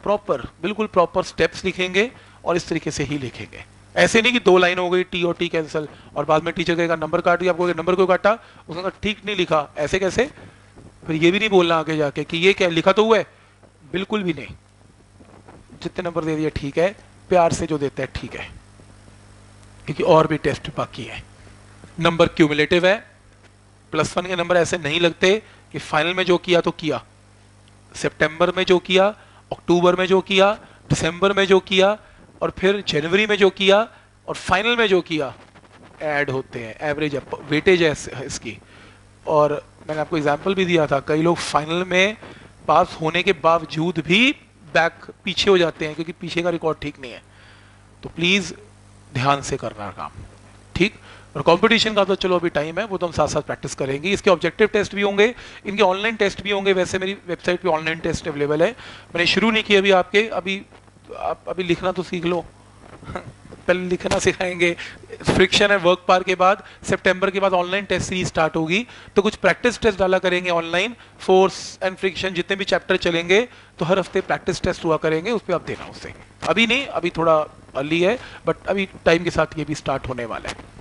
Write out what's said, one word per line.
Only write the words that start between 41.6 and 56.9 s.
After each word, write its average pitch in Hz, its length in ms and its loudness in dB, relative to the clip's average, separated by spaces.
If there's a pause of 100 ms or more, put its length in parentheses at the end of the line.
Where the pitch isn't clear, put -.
में 190 320 2 (520)
pass 160 320 4
होने 160 220 -2
के 190 100 2
बावजूद 165 640 0
भी 196 380 2 (380)
बैक, 165 180 2 (320)
पीछे 202 260 0
हो 190 80 6
जाते 165 280 -2
हैं, 151 80 -8
क्योंकि 165 180 -8
पीछे 170 300 -6
का 175 80 -2
record 160 280 -2
ठीक 147 220 -10
नहीं 127 120 -16
है। 92 100 -18 (800)
तो 135 60 -12
please 180 460 -2 (600)
ध्यान 139 280 2
से - 140 -6
करना 107 340 -10
काम, 78 200 -12 (640)
ठीक? 202 200 0 (420)
और 143 60 -4
competition 220 520 4
का 202 100 4
तो 190 100 0
चलो 185 240 0
अभी 170 100 -2
time 160 300 -4
है, 208 60 -2
वो 196 140 -6
तो 175 80 -4
हम 165 60 -4
साथ 151 160 0
साथ 151 140 -2
practice 139 320 -8
करेंगे। 143 360 -4
इसके 202 200 2
objective 170 360 2
test 202 280 -2
भी 196 80 -2
होंगे, 202 320 2 (320)
इनके 202 160 0
online 202 340 0
test 196 260 -2
भी 190 80 -4
होंगे। 196 220 0
वैसे 185 260 -2